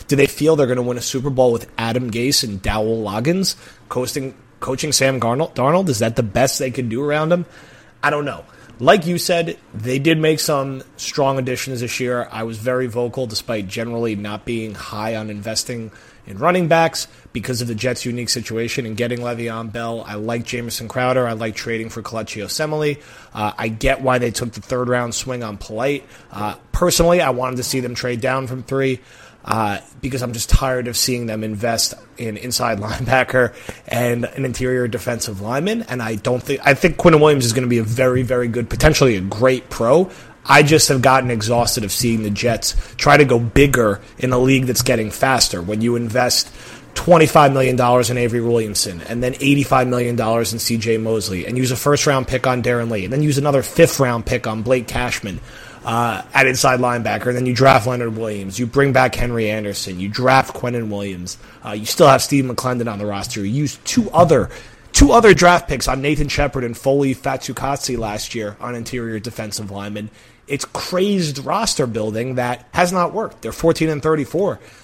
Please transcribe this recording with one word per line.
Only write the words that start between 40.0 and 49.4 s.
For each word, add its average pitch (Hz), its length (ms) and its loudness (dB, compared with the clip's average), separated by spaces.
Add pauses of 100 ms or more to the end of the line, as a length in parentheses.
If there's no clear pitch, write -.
I 143 160 8
just 151 280 6
have 135 120 2
gotten 131 300 4
exhausted 117 520 0
of 98 80 -4
seeing 113 320 0
the 107 60 -4
Jets 110 460 -2 (220)
try 147 200 6
to 147 80 8
go 123 140 4
bigger 120 640 2 (160)
in 127 140 -2
a 127 80 2
league 131 260 4
that's 123 160 0
getting 117 280 0
faster. 123 520 0
When 104 200 -4
you 120 140 2
invest 120 560 0 (420)
twenty-five 156 600 6
million 131 220 2
dollars 123 340 4
in 123 80 -2
Avery 120 240 0
Williamson, 110 600 -2
and 120 220 -6
then 127 120 -2
eighty-five 139 520 4